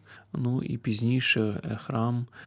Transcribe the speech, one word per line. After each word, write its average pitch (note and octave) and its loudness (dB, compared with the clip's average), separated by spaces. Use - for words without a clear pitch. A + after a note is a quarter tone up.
Ну, B2+ 2
і - -2
пізніше, A2+ 2
е, A2 -4
храм A#2+ -2